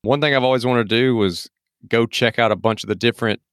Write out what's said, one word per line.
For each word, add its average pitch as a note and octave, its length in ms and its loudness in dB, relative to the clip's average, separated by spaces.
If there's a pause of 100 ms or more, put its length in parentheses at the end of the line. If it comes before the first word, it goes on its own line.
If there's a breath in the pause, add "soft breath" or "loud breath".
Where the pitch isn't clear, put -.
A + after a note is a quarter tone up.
one C3+ 180 0
thing D3 120 0
I've C3 120 2
always B2+ 200 0
wanted A#2+ 220 2
to A2 80 0
do B2 220 2
was F#2+ 320 -2 (400)
go A#2 160 2
check A#2 340 -2
out A2+ 140 2
a - 20 2
bunch A2 300 -2
of - 20 -10
the G#2 80 -2
different A2+ 460 -2 (120)